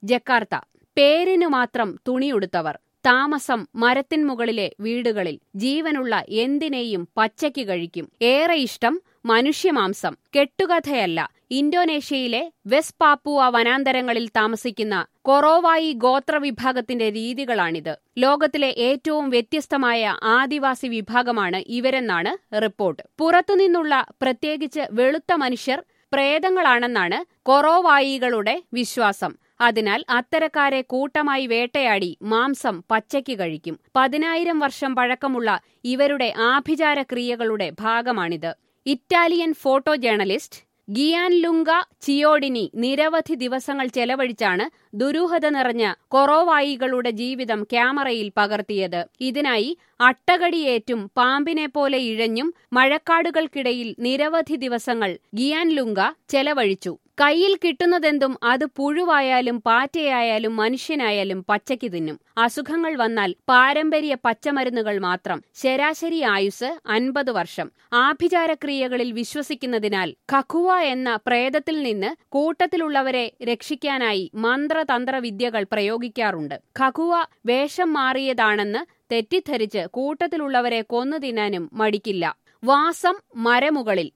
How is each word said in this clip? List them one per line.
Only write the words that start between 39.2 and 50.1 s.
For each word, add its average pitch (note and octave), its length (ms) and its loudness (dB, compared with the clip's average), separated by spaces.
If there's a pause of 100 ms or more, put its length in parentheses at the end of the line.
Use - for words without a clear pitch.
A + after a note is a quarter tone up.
ഫോട്ടോ C#4 420 0
ജേർണലിസ്റ്റ് G#3+ 640 -2 (280)
ഗിയാൻലുങ്ക E4 840 2 (320)
ചിയോഡിനി C#4 720 2
നിരവധി D4+ 600 0
ദിവസങ്ങൾ B3+ 520 -4
ചെലവഴിച്ചാണ് A#3+ 760 -2 (280)
ദുരൂഹത D4+ 540 0
നിറഞ്ഞ B3+ 360 0 (240)
കൊറോവായികളുടെ C#4 1040 2
ജീവിതം A#3 540 -4
ക്യാമറയിൽ A#3+ 720 -2
പകർത്തിയത്. G3+ 640 -2 (200)
ഇതിനായി B3+ 500 -2 (340)
അട്ടകടിയേറ്റും C4 1120 2